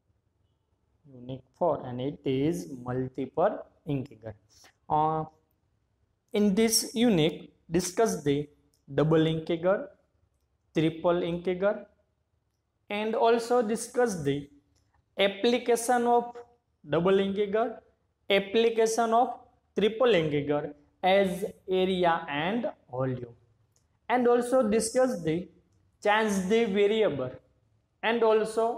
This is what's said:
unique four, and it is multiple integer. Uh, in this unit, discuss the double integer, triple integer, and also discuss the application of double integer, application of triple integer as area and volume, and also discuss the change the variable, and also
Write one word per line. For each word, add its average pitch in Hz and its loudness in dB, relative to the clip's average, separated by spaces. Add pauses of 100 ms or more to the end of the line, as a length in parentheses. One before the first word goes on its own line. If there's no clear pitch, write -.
(1200)
unique 127 -14 (120)
four, 170 2 (140)
and 123 -6
it - -6
is 156 0 (320)
multiple 131 -2 (400)
integer. 110 -10 (640)
Uh, 156 0 (1160)
in 208 4 (140)
this 226 2 (300)
unit, 170 4 (440)
discuss 196 0 (140)
the 143 2 (640)
double 160 4
integer, 170 -2 (1040)
triple 160 0 (120)
integer, 185 -2 (1200)
and 220 -4 (140)
also 233 2 (140)
discuss 240 -2 (140)
the 139 0 (880)
application 240 0 (140)
of 240 2 (720)
double 185 4
integer, 202 -2 (680)
application 226 2 (100)
of 247 2 (480)
triple 220 2
integer 147 -2 (420)
as 190 4 (500)
area 180 2 (160)
and 175 -4 (280)
volume, 123 -6 (760)
and 240 2
also 240 2 (160)
discuss 233 0 (100)
the 160 0 (640)
change 208 2 (160)
the 226 4 (180)
variable, 202 0 (720)
and 226 0
also 220 0 (120)